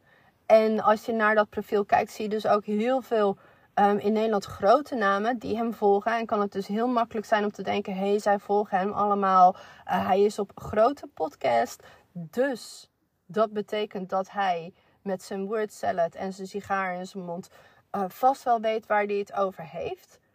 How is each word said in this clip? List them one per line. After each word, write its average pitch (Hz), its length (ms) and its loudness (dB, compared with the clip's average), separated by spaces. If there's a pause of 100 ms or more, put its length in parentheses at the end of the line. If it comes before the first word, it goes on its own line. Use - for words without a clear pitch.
(460)
En 220 340 6
als 214 240 2
je 240 80 -4
naar 214 220 2
dat 208 140 4
profiel 208 360 -2
kijkt, 220 280 2
zie 220 120 -6
je 202 60 -4
dus 214 160 -4
ook 208 180 2
heel 226 380 0
veel, 208 340 0 (380)
ehm, 202 220 4
in 208 160 0
Nederland 214 320 0
grote 277 500 2
namen 214 440 0
die 202 180 -6
hem 233 180 -4
volgen. 202 420 2
En 226 100 -4
kan 208 140 -2
het 202 120 -2
dus 196 140 -6
heel 226 220 -2
makkelijk 233 380 -2
zijn 208 180 2
om 208 80 -2
te 202 100 -12
denken, 202 340 -4
hey, 202 220 0
zij 208 200 2
volgen 208 400 0
hem 202 140 -2
allemaal. 196 640 4 (280)
Eh, 196 220 -2
hij 196 160 4
is 208 160 0
op 202 160 -6
grote 240 600 0
podcast. 247 680 -2 (300)
Dus 226 800 -6 (360)
dat 214 260 0
betekent 208 560 -6
dat 190 220 -2
hij 185 420 -4 (300)
met 190 200 -6
zijn 196 240 -8
word 214 260 -4
salad 180 420 -4
en 190 180 -8
zijn 190 140 -12
sigaar 196 480 -6
in 180 120 -10
zijn 190 180 -14
mond, 175 240 -10 (420)
eh, 196 180 -4
vast 262 340 0
wel 233 180 0
weet 220 260 -4
waar 208 180 0
hij 202 120 -4
het 202 160 -6
over 190 360 -4
heeft. - 520 -12 (140)